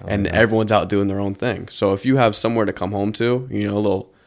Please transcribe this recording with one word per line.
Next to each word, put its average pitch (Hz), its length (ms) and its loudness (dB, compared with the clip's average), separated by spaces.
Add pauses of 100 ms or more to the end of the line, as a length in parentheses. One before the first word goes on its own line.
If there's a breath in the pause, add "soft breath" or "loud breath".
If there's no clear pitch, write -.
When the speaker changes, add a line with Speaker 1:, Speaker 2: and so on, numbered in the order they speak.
Speaker 1:
Oh, 95 60 -16
Speaker 2:
and 101 180 0
Speaker 1:
yeah. - 80 -4
Speaker 2:
everyone's 110 380 2
out 92 180 2
doing 101 180 2
their 98 120 -2
own 98 160 -4
thing. 98 340 -4
So 98 240 0
if 98 120 -4
you 131 120 4
have 113 180 4
somewhere 113 300 0
to 98 80 -2
come 95 180 -6
home 104 220 -2
to, 123 380 -2
you 104 160 -2
know, 101 80 -2
a 104 100 0
little, 98 280 -2 (140)